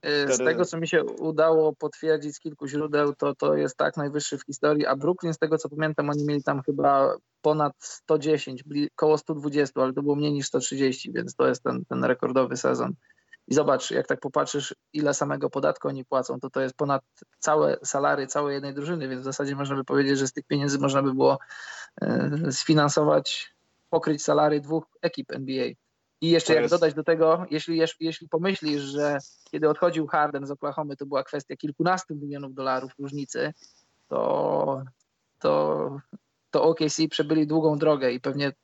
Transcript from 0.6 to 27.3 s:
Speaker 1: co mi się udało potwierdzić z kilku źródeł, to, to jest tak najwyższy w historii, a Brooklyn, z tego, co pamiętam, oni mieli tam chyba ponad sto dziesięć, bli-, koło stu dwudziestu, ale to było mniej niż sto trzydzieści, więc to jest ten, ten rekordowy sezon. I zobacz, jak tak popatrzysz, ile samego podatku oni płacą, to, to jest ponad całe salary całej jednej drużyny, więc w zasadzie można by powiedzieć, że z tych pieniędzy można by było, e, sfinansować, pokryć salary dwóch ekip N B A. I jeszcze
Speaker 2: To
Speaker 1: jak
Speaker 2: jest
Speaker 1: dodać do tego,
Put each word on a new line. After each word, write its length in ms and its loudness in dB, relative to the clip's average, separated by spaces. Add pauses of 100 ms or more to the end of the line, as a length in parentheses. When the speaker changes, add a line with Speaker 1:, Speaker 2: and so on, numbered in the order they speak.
Speaker 1:
co 140 -6
mi 100 -4
się 160 2
udało 680 2
potwierdzić 640 -2
z 40 -20
kilku 280 -10
źródeł, 460 0
to, 200 -2
to 200 2
jest 220 -2
tak 200 0
najwyższy 420 -4
w 60 -12
historii, 420 0
a 100 0
Brooklyn, 380 -2
z 40 -10
tego, 200 2
co 100 -6
pamiętam, 420 -2
oni 140 0
mieli 180 0
tam 200 -2
chyba 520 4 (280)
ponad 360 2
sto 400 -2
dziesięć, 460 -2
bli-, 300 -2
koło 240 4
stu 160 -6
dwudziestu, 480 0
ale 100 0
to 100 -4
było 140 2
mniej 160 0
niż 140 -2
sto 140 0
trzydzieści, 520 -2
więc 220 -6
to 140 2
jest 140 0
ten, 220 -4
ten 200 -4
rekordowy 520 0
sezon. 380 -2 (540)
I 60 -2
zobacz, 360 2
jak 160 -2
tak 140 -2
popatrzysz, 540 -4 (180)
ile 220 0
samego 360 -4
podatku 380 -2
oni 160 -6
płacą, 360 -4
to, 100 -10
to 100 -4
jest 160 -4
ponad 260 -2 (360)
całe 440 2
salary 440 0
całej 280 -2
jednej 200 -6
drużyny, 340 -4
więc 120 -6
w 40 -12
zasadzie 320 -4
można 200 -4
by 80 -4
powiedzieć, 340 2
że 80 2
z 60 -4
tych 140 -10
pieniędzy 320 0
można 240 2
by 120 2
było, 240 4 (640)
e, 280 0 (220)
sfinansować, 1000 2 (360)
pokryć 320 0
salary 380 4
dwóch 240 -4 (180)
ekip 300 -4
N 120 -8
B 80 -6
A. 320 -4 (360)
I 100 2
jeszcze 160 6
Speaker 2:
To 60 4
Speaker 1:
jak 100 6
Speaker 2:
jest 120 4
Speaker 1:
dodać 200 4
do 100 -4
tego, 460 4